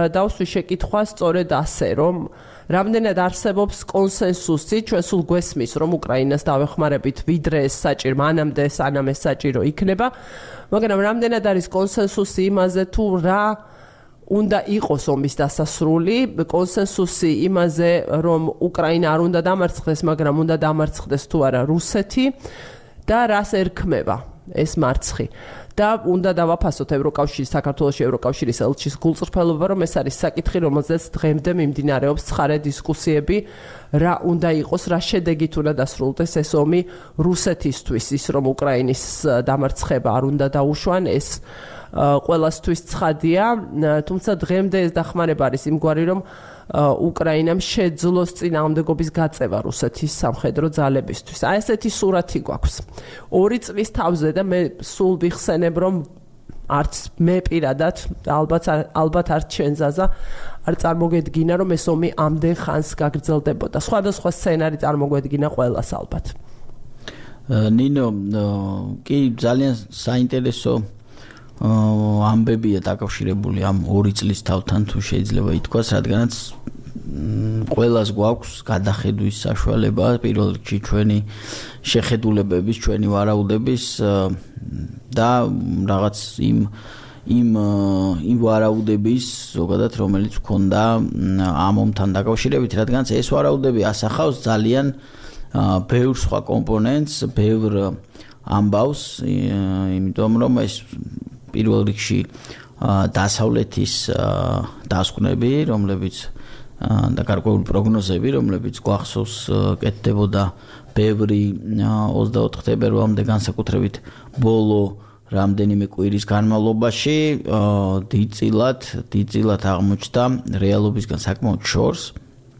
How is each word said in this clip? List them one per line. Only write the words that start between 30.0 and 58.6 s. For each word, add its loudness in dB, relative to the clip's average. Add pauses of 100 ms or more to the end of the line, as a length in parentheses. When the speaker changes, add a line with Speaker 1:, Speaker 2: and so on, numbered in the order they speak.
Speaker 1:
საკითხი, -2
რომელზეც 0
დღემდე 0
მიმდინარეობს 0
ცხარე 0
დისკუსიები, -2 (540)
რა 2
უნდა 2
იყოს, 0
რა 0
შედეგით 0
უნდა 0
დასრულდეს -2
ეს 0
ომი 4 (320)
რუსეთისთვის, 0
ის -2
რომ 0
უკრაინის, 0 (180)
ა, 2
დამარცხება 0
არ 2
უნდა 2
დაუშვან, 0
ეს, 0 (560)
ა, -2 (120)
ყველასთვის 0
ცხადია, 2
ა, 2 (420)
თუმცა -4
დღემდე 0
ეს 2
დახმარება 0
არის -2
იმგვარი, 0
რომ, 0 (460)
ა, 0 (140)
უკრაინამ 0
შეძლოს 0
წინააღმდეგობის 0
გაწევა -2
რუსეთის -4
სამხედრო -2
ძალებისთვის. -2
აი, 2
ესეთი 0
სურათი 0
გვაქვს. -2 (540)
ორი 2
წლის -4
თავზე 0
და 0
მე 0 (140)
სულ 0
ვიხსენებ, 0
რომ 2 (720)
არც 0 (200)
მე 4
პირადად, 0 (280)
ალბათ 0